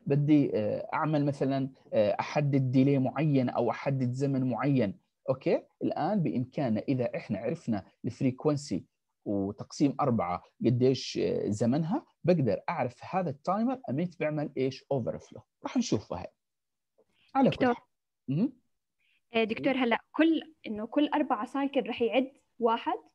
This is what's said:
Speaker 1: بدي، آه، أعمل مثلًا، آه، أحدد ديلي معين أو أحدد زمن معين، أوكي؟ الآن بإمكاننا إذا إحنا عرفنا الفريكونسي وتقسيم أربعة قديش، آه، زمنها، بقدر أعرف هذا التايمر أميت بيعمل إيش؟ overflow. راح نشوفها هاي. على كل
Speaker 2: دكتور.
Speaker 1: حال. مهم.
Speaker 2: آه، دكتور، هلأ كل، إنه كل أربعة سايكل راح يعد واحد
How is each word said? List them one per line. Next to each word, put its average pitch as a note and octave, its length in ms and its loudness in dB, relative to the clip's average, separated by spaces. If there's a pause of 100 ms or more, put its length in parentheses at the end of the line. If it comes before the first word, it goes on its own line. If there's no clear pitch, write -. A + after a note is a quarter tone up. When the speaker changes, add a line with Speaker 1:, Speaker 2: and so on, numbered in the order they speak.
Speaker 1:
بدي، C#3+ 500 4
آه، G#2+ 380 -2
أعمل D3+ 320 0
مثلًا، C3+ 440 -2 (220)
آه، G#2 280 4
أحدد C#3 500 0
ديلي C3+ 280 4
معين C3 500 2
أو A#2 220 0
أحدد C3 420 -2
زمن C3 380 0
معين، A#2+ 480 0 (300)
أوكي؟ E3+ 340 0 (200)
الآن E3 400 0
بإمكاننا B2 580 -2
إذا B2+ 360 -2
إحنا A2 220 -4
عرفنا A2 480 -4 (180)
الفريكونسي C3 840 -2 (380)
وتقسيم G#2+ 760 -2
أربعة F#2 420 0 (240)
قديش، B2 520 2
آه، F#2 300 0
زمنها، C#3+ 580 0 (180)
بقدر D3+ 440 2
أعرف C#3 460 -6
هذا F3+ 160 -2
التايمر F3+ 500 -2 (100)
أميت F3 280 -4
بيعمل D3+ 380 -4
إيش؟ C3 280 -4 (100)
overflow. - 460 -6 (220)
راح - 140 -8
نشوفها A2+ 440 -2
هاي. - 120 -12 (1000)
على C4+ 160 6
كل - 60 0
Speaker 2:
دكتور. B3 180 2
Speaker 1:
حال. - 100 -12 (440)
مهم. F3 240 0 (840)
Speaker 2:
آه، A3+ 100 2
دكتور، C4 320 -2
هلأ A#3 220 0 (140)
كل، D#4+ 420 2 (120)
إنه G#3+ 200 -6
كل D4 220 2
أربعة C4 380 0
سايكل C4+ 400 -2
راح A#3 160 -4
يعد B3 300 0 (260)
واحد A#3 400 0 (160)